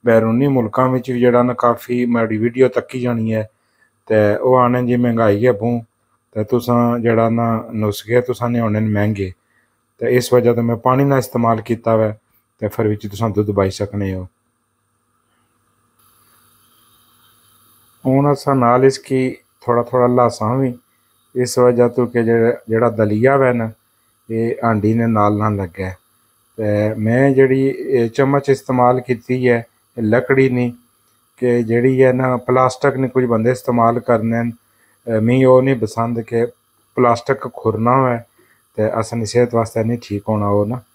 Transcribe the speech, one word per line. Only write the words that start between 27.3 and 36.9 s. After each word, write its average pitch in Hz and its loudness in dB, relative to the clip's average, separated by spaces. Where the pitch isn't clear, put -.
ਜਿਹੜੀ 135 2
ਇਹ 123 -2
ਚਮਚ 139 0
ਇਸਤੇਮਾਲ 127 2
ਕੀਤੀ 127 -4
ਹੈ, 117 0
लकड़ी 123 2
नहीं, 123 -2
कि 120 0
जड़ी 120 2
है 131 6
ना 127 0
प्लास्टिक 127 0
ने 131 -2
कुछ 127 0
बंदे 117 0
इस्तेमाल 120 0
करने 117 -2
न। 117 -6
अ, 113 0
मी 127 2
ओ 127 6
नहीं 131 0
पसंद 117 -4
कि 113 -2